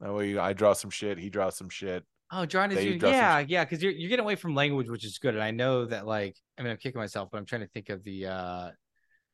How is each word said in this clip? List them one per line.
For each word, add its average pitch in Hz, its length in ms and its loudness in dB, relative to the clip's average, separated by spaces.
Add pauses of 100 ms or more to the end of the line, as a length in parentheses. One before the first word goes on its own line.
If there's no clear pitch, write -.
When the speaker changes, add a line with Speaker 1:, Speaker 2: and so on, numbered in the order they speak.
Speaker 1:
That 101 140 -6
way 101 240 -2
I 92 140 2
draw 101 200 8
some 98 180 -2
shit, 101 280 -4
he 95 120 -8
draws 95 260 0
some 95 120 -12
shit. 90 360 -6 (280)
Speaker 2:
Oh, 180 140 -2
drawing 190 240 2
is 196 80 0
Speaker 1:
They 196 100 2
Speaker 2:
you, 185 100 0
Speaker 1:
draw 196 120 6
some 277 80 6
Speaker 2:
yeah, 165 240 6
Speaker 1:
sh- 139 60 -4
Speaker 2:
yeah, 170 160 2
'cause 160 180 -6
you're, 190 100 2
you're 165 160 -6
getting 240 160 2
away 208 120 0
from 160 180 -2
language, 139 340 4
which 117 160 -6
is 104 140 -10
good. 120 160 0
And 107 80 0
I 110 80 0
know 123 360 2
that, 107 200 -6
like, 104 300 -2 (220)
I 139 40 -8
mean, 120 100 -2
I'm 107 60 -6
kicking 127 220 -6
myself, 101 300 -6
but 107 80 -6
I'm 98 80 -10
trying 117 160 -4
to 98 60 -10
think - 200 -12
of 98 160 -8
the, 95 220 -8
uh, 90 440 -6 (640)